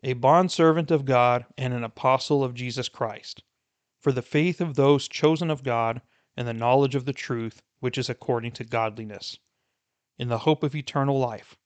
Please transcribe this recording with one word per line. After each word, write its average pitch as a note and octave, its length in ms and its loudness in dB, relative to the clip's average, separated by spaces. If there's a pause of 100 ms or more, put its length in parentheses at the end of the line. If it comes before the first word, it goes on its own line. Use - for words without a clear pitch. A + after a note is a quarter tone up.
a B2+ 100 -2
bondservant D#3+ 760 4
of D3 140 2
God B2 420 4 (100)
and C3 160 -4
an A#2+ 120 -4
apostle C3+ 580 0
of B2+ 120 -4
Jesus B2 340 -8
Christ, - 560 -10 (560)
for D3 100 0
the B2+ 100 0
faith D#3+ 400 -2
of E3 140 -4
those C#3 320 4
chosen D#3+ 420 0
of D3 140 -4
God A#2 400 -2 (340)
and A#2+ 120 -6
the A#2 40 -6
knowledge B2+ 440 2
of B2+ 80 -2
the C3+ 80 -4
truth A#2 500 -6 (160)
which B2 180 -4
is B2+ 140 -4
according A#2 400 -4
to A#2 140 -12
godliness, A2 760 -6 (800)
in B2 80 -6
the A#2+ 120 -2
hope D#3 260 2
of C#3+ 100 -4
eternal C#3 460 -2
life A#2 460 -8